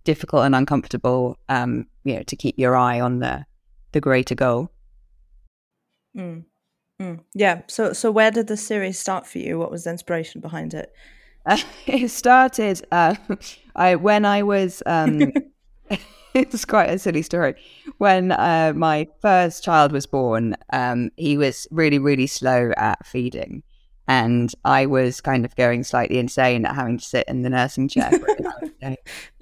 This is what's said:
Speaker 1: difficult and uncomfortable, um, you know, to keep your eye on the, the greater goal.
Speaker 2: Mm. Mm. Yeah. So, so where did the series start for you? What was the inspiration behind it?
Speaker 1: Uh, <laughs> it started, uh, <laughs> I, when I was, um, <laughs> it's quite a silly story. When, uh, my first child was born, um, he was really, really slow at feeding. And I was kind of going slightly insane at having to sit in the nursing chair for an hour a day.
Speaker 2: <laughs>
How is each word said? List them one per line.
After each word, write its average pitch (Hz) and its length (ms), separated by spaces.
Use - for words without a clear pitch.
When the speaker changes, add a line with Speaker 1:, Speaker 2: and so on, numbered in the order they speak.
Speaker 1:
difficult 151 400
and 135 100
uncomfortable, 127 840
um, 123 380
you 135 100
know, 110 80
to - 140
keep - 220
your 127 180
eye 123 240
on 123 200
the, 127 260
the 151 80
greater 127 340
goal. 127 360
Speaker 2:
Mm. 170 280
Mm. 170 200
Yeah. 190 340
So, 214 240
so 220 180
where 220 200
did 220 180
the 214 80
series 196 420
start 190 280
for - 120
you? 165 200
What 170 120
was 165 140
the 170 60
inspiration 165 500
behind 160 340
it? - 180
Speaker 1:
Uh, 185 120
<laughs> - 140
it 247 240
started, 247 800
uh, 170 240
<laughs> - 300
I, 180 200
when 208 280
I 202 180
was, 196 440
um, 156 460
<laughs> - 440
it's 254 300
quite 208 260
a 190 80
silly 160 240
story. 156 320
When, 185 340
uh, 160 420
my 156 340
first 180 440
child 151 280
was 139 140
born, 117 500
um, 123 440
he 147 200
was 143 340
really, 156 280
really 135 280
slow 123 500
at - 300
feeding. 127 560
And 120 400
I 135 220
was 131 340
kind 131 240
of 123 100
going 120 300
slightly 120 340
insane 123 460
at - 100
having 123 240
to - 60
sit - 240
in 127 140
the 127 80
nursing 131 380
chair - 220
for - 200
an 349 160
hour - 160
a 135 280
day. 131 120
Speaker 2:
<laughs> - 40